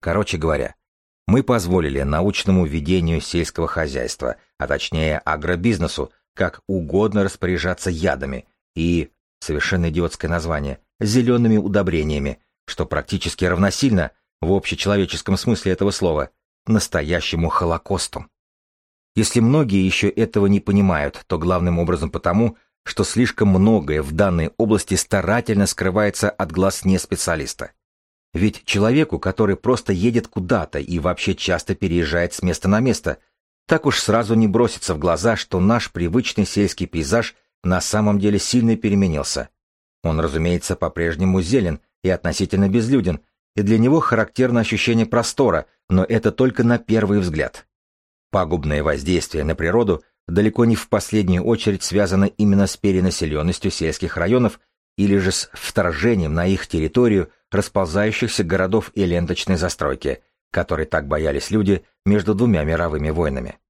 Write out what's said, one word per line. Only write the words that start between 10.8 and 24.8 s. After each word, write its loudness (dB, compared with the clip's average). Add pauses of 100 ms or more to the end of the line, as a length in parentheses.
зелёными 2
удобрениями, 0 (280)
что -6
практически -4
равносильно, 0 (280)
в 0
общечеловеческом -2
смысле -2
этого 0
слова, -2 (360)
настоящему 0
холокосту. -4 (920)
Если 2
многие 4
ещё 2
этого 0
не 4
понимают, 2
то -4
главным 0
образом -2
потому, 0 (280)
что -4
слишком 0
многое 4
в -6
данной 0
области 0